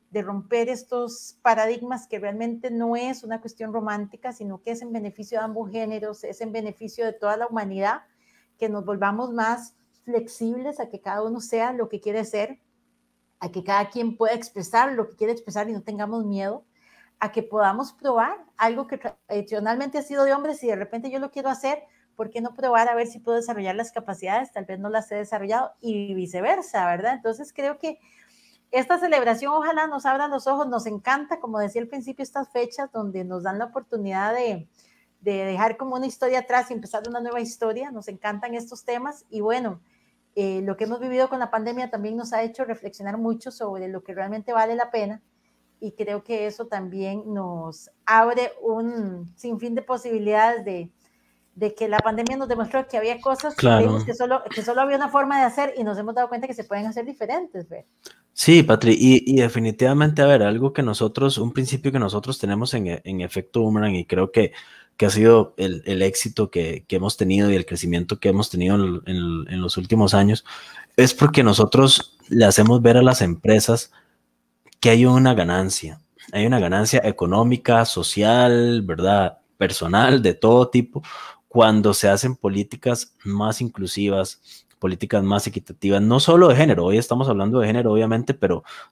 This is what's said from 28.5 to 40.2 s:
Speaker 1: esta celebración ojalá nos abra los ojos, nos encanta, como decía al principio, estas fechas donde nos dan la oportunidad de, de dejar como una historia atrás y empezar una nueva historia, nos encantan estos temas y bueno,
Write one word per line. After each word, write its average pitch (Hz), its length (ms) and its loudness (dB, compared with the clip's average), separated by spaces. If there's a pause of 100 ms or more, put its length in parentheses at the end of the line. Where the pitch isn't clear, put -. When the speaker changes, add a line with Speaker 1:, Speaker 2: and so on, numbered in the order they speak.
Speaker 1:
esta 262 300 0
celebración 277 540 0
ojalá 311 340 -2
nos 285 180 -8
abra 269 220 0
los 277 180 -6
ojos, 277 220 -2
nos 240 180 -6
encanta, 262 540 -4
como 226 180 -10
decía 208 240 -6
al 233 60 -8
principio, 262 340 -14
estas 269 300 -10
fechas 240 400 -6
donde 196 320 -8
nos 180 200 -10
dan 190 140 -6
la 226 80 -8
oportunidad 214 680 -6
de, 220 320 -6 (540)
de 190 240 -4
dejar 208 320 -2
como 262 180 -8
una 254 100 -6
historia 254 340 -4
atrás 247 300 -2
y 254 40 -10
empezar 226 340 -10
una 240 140 -10
nueva 240 180 -8
historia, 233 520 -6
nos 214 180 -16
encantan 208 440 -10
estos 233 300 -14
temas 254 460 -10
y 220 120 -8
bueno, 220 400 -4 (540)